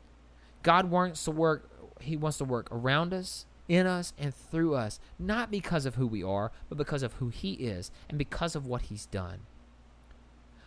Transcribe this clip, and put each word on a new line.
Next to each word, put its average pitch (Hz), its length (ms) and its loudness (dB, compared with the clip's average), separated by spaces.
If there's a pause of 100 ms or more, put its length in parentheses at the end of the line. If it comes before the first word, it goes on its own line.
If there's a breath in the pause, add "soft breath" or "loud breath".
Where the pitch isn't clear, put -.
(640 soft breath)
God 175 280 6
wants 175 340 2
to 165 60 0
work, 156 400 2 (320)
he 156 160 -2
wants 151 180 0
to 147 80 -2
work 123 260 -2
around 139 440 2
us, 185 320 -6 (200)
in 180 200 6
us, 180 320 -2
and 143 160 -4
through 160 400 0
us, 113 260 -2 (180 soft breath)
not 220 320 -2
because 175 360 0
of 123 80 -2
who 127 120 2
we 107 160 -2
are, 101 300 0 (160 loud breath)
but 160 80 -8
because 143 260 -2
of 120 120 -4
who 123 160 -4
he 190 240 -6
is 95 360 -6 (200 loud breath)
and 147 80 -2
because 165 360 -2
of 139 120 -6
what 123 160 -2
he's 104 240 -8
done. 90 320 -6 (1300 loud breath)